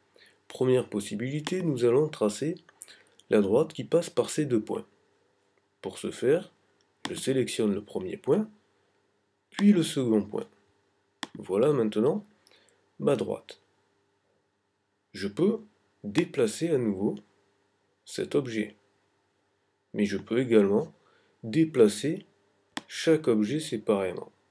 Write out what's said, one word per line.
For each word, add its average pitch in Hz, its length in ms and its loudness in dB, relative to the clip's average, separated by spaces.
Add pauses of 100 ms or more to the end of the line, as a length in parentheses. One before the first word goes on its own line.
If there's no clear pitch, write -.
(480)
Première 127 420 0
possibilité, 131 720 -6
nous 135 240 0
allons 139 240 4
tracer 139 460 -2 (760)
la 110 120 4
droite 120 300 2
qui - 120 -10
passe 165 260 0
par 113 220 -2
ces 151 140 0
deux 120 160 2
points. - 260 -8 (920)
Pour - 180 -10
ce - 100 -6
faire, 151 420 0 (560)
je - 60 -6
sélectionne 120 580 0
le 92 120 -4
premier 92 340 -8
point, 202 320 0 (1040)
puis 202 220 6
le 170 100 4
second 117 400 2
point. - 240 -8 (880)
Voilà 104 340 2
maintenant 123 540 0 (720)
ma 143 180 2
droite. - 460 -6 (1500)
Je 101 140 -6
peux 180 320 0 (440)
déplacer 139 640 -2
à 147 100 2
nouveau 107 340 -2 (920)
cet - 280 -8
objet, 120 420 -2 (1160)
mais 104 120 0
je 101 120 -4
peux 110 220 -2
également 113 520 4 (520)
déplacer 147 840 2 (600)
chaque 156 400 0
objet 113 320 2
séparément, 101 720 -4 (200)